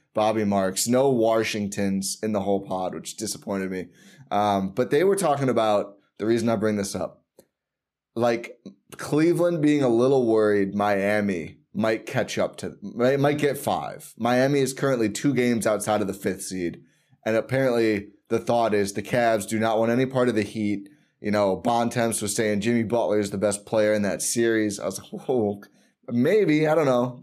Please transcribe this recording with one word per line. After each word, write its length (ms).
Bobby 300
Marks. 440
No 220
Washingtons 1120
in 120
the 80
whole 240
pod, 280
which 240
disappointed 540
me. 160
Um, 400
but 200
they 120
were 120
talking 340
about, 460
the 60
reason 240
I 80
bring 180
this 200
up, 280
like, 420
Cleveland 640
being 220
a 60
little 360
worried 500
Miami 840
might 320
catch 320
up 200
to, 240
might, 380
might 180
get 200
five. 600
Miami 420
is 140
currently 360
two 240
games 340
outside 340
of 60
the 60
fifth 300
seed. 380
And 100
apparently 720
the 100
thought 360
is 180
the 80
Cavs 460
do 120
not 200
want 120
any 140
part 240
of 60
the 80
Heat. 440
You 120
know, 240
Bontemps 680
was 140
saying 260
Jimmy 220
Butler 360
is 120
the 80
best 260
player 280
in 100
that 180
series. 580
I 60
was 140
like, 100
"Whoa, 320
maybe." 600
I 80
don't 100
know. 380